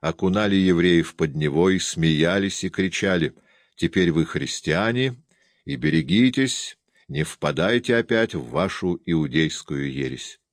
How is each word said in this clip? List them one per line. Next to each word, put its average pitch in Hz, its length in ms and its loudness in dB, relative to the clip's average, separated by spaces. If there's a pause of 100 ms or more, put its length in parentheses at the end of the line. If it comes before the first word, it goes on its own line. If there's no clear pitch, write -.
окунали 98 540 0
евреев 87 600 4
под 78 200 -2
него 76 340 2
и 95 100 2
смеялись 85 840 0
и 92 40 -4
кричали: 92 640 -2 (440)
"Теперь 85 340 2
вы 80 140 2
христиане, 110 920 -2 (480)
и 69 140 -8
берегитесь, 98 1000 0 (300)
не 76 160 -4
впадайте 95 720 0
опять 113 400 0
в 65 140 -8
вашу 87 560 -2
иудейскую 76 840 -2
ересь". 65 500 -8 (120)